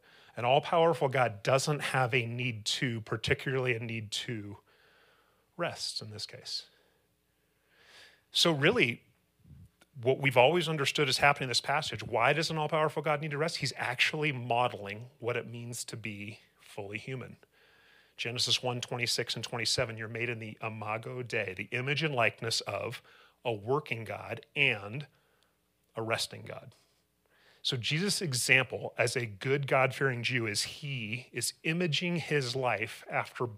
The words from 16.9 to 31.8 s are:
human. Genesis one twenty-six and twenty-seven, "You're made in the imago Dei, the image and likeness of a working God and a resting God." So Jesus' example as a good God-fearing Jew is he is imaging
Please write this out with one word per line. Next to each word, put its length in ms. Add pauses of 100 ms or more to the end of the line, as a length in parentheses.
human. 380 (800)
Genesis 480
one 180
twenty-six 540
and 80
twenty-seven, 540
"You're 100
made 220
in 100
the 240
imago 600
Dei, 340
the 140
image 320
and 100
likeness 480
of 400 (420)
a 80
working 520
God 380 (140)
and 520 (880)
a 60
resting 460
God." 260 (880)
So 160
Jesus' 440
example 760
as 180
a 100
good 420
God-fearing 560
Jew 240
is 160
he 680
is 220 (100)
imaging 540